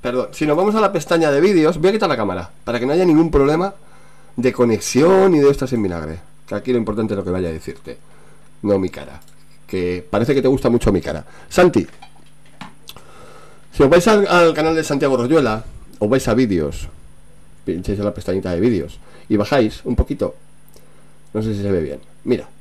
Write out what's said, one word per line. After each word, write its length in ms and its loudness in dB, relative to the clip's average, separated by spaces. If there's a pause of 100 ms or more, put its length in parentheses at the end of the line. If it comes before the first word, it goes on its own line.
perdón, 320 -4
si 120 -4
nos 120 0
vamos 180 0
a 60 2
la 100 2
pestaña 400 0
de 80 2
vídeos, 380 4
voy 120 2
a 40 0
quitar 160 0
la 80 -2
cámara, 340 -6 (140)
para 140 -4
que 60 -4
no 60 0
haya 140 2
ningún 260 4
problema 420 2 (640)
de 160 0
conexión 800 2
y 60 4
de 100 6
estas 220 -2
en 120 -2
vinagre. 360 -6 (260)
Que 100 -8
aquí 180 -4
lo 40 2
importante 360 -4
es 40 -4
lo 60 -6
que 80 -6
vaya 160 -4
a 60 -6
decirte, 440 -14 (680)
no 140 0
mi 120 -2
cara. 320 -16 (440)
Que 440 -6
parece 240 0
que 80 2
te 60 2
gusta 220 0
mucho 220 2
mi 80 2
cara. 240 -8 (240)
Santi, 380 2 (1900)
si 120 2
os 60 6
vais 180 4
al, 200 4
al 260 4
canal 220 0
de 80 -2
Santiago 320 0
Royuela, 480 0 (360)
os 100 0
vais 180 0
a 60 2
vídeos, 560 0 (760)
pincháis 340 -4
en 60 -4
la 80 -2
pestañita 380 -6
de 80 -2
vídeos 400 -2 (300)
y 80 0
bajáis 480 0
un 100 -4
poquito. 400 -4 (1000)
No 100 -4
sé 100 -4
si 80 -6
se 100 -4
ve 100 0
bien. 180 -8 (240)
Mira, 260 -4 (120)